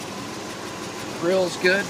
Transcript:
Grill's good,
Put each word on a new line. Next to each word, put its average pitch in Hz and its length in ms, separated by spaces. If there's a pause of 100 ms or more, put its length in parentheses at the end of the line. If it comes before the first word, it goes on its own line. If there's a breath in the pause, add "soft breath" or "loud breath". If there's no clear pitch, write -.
(1200)
Grill's 175 380
good, 185 320